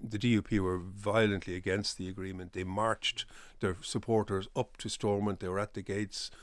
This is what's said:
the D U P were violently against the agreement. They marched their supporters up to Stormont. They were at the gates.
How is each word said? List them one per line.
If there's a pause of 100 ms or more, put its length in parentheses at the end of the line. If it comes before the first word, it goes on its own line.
the
D
U
P
were
violently
against
the
agreement.
They
marched (340)
their
supporters
up
to
Stormont.
They
were
at
the
gates. (100)